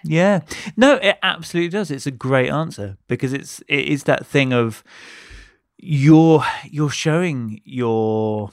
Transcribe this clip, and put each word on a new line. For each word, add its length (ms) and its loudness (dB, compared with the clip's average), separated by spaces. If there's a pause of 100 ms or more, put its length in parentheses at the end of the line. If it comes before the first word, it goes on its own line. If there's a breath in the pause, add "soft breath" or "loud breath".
Yeah. 380 2 (340 loud breath)
No, 200 6
it 260 0
absolutely 480 -4
does. 220 -4
It's 160 -8
a 40 -4
great 380 0
answer 480 -6 (100)
because 260 -4
it's, 340 -12
it 180 -2
is 200 -2
that 200 -2
thing 260 0
of 320 -2 (920 loud breath)
you're, 640 6 (200 loud breath)
you're 260 -4
showing 760 -4
your 880 -2